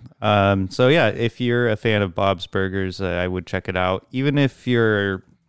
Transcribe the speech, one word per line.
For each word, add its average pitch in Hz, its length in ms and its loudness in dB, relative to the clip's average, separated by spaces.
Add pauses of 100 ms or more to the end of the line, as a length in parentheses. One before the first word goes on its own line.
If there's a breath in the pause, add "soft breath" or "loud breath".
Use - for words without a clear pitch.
(220)
Um, 98 480 2
so, 127 180 2
yeah, 147 200 4
if 117 320 -4
you're 120 280 0
a 107 80 0
fan 107 240 0
of 92 140 -2
Bob's 98 320 0
Burgers, 95 560 -4
uh, 95 40 -4
I 90 220 -2
would 90 180 -6
check - 220 -6
it 92 80 -4
out. 92 340 -2
Even 139 280 -2
if - 280 -2
you're, 107 560 0 (260)